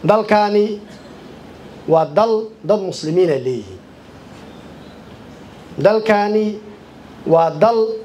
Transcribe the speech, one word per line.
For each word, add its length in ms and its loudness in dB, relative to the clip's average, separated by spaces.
Dalkaani 760 0
waa 180 4
dal 440 0
dad 180 0
muslimiin 500 -2
ah 140 0
leeyihiin. 340 -8
Dalkaani 760 0
waa 240 4
dal 280 2